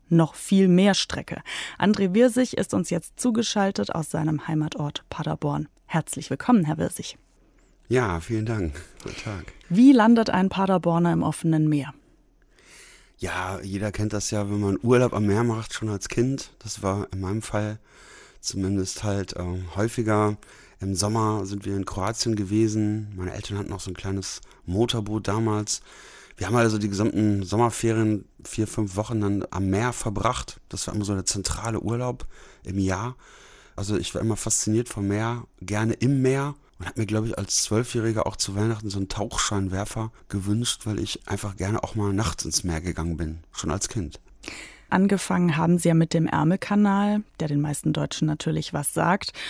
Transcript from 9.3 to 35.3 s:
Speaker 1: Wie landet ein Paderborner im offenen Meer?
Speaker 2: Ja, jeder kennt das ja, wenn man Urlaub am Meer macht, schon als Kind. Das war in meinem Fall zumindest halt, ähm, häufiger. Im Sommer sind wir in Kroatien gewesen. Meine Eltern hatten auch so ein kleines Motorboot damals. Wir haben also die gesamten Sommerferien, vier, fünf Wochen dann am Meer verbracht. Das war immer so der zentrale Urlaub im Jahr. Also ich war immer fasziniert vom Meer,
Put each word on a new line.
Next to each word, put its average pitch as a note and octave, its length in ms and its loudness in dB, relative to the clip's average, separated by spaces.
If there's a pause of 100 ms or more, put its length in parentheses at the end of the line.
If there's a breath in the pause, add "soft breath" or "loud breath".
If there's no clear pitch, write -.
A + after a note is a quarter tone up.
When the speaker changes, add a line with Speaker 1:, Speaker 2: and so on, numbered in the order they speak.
Speaker 1:
Wie A#3+ 240 10
landet A3+ 360 8
ein F#3+ 200 4
Paderborner F3 640 2
im E3 100 2
offenen D#3 460 2
Meer? C#3+ 260 0 (1200 loud breath)
Speaker 2:
Ja, F#2 460 -6
jeder G2 300 -4
kennt G#2+ 200 -2
das G#2 200 -4
ja, G#2 180 -2
wenn G#2 80 0
man G2 240 2
Urlaub B2 300 4
am G#2 140 2
Meer G#2 180 4
macht, A2+ 280 -2
schon - 160 -4
als G2+ 200 -4
Kind. C3 500 -2
Das G#2 240 -12
war G2 300 -2
in F#2+ 80 -6
meinem G2 220 -4
Fall G#2+ 360 -4 (600 loud breath)
zumindest F#2+ 640 -2
halt, G2+ 320 -2
ähm, F2+ 300 -6 (100)
häufiger. G#2+ 600 0 (440 loud breath)
Im G2 160 -2
Sommer G#2+ 500 0
sind G2 180 -8
wir G2+ 120 -4
in G2 80 -4
Kroatien A2 500 -2
gewesen. G#2+ 800 0
Meine F#2 180 -6
Eltern G2+ 260 -6
hatten - 140 -6
auch - 60 -8
so F#2 140 -10
ein E2+ 40 -10
kleines F#2+ 440 -6 (240 soft breath)
Motorboot G#2+ 640 0
damals. G#2+ 520 0 (560 loud breath)
Wir F#2 120 -4
haben A2+ 80 2
also A2 220 4
die G#2 100 0
gesamten G2+ 560 2
Sommerferien, A2 800 2 (200)
vier, - 220 -2
fünf G2+ 300 -4
Wochen G#2+ 240 -2
dann G2+ 300 0
am F#2+ 200 0
Meer A2+ 220 2
verbracht. - 760 -2
Das - 200 -6
war - 60 -6
immer G#2 100 -2
so G2+ 100 0
der F#2+ 100 -2
zentrale A2 540 -2
Urlaub B2 480 -4 (380 loud breath)
im G2 160 -2
Jahr. G2 340 0 (640 loud breath)
Also G#2 200 -2
ich - 160 -4
war - 100 -4
immer A2+ 140 2
fasziniert A2 520 0
vom G2+ 180 -4
Meer, A2+ 380 -2 (160)